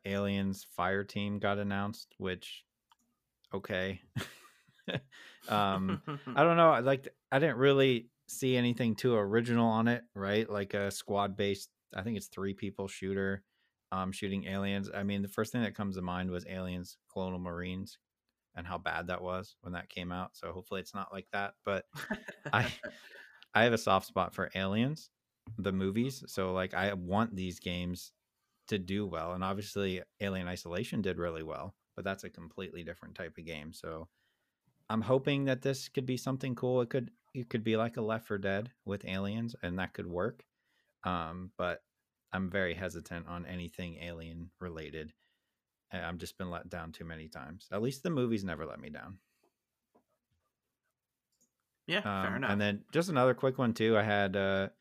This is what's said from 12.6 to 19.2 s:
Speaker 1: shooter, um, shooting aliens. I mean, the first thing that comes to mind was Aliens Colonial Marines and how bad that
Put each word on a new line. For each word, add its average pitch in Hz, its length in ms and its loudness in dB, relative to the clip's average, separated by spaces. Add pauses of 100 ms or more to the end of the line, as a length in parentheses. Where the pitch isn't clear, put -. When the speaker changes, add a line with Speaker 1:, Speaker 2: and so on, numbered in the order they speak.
Speaker 1:
shooter, 98 560 -2 (480)
um, 95 200 -2
shooting 98 340 -4
aliens. 98 480 -2
I 101 100 -2
mean, 101 180 0
the 101 60 -2
first - 240 -2
thing 123 100 0
that 101 120 -2
comes 98 220 -4
to 92 60 -4
mind 90 280 -2
was 90 160 -4
Aliens 90 520 -6 (140)
Colonial 92 280 -4
Marines 90 580 -6 (580)
and 85 100 -10
how 90 120 -4
bad 85 300 -2
that 90 140 -2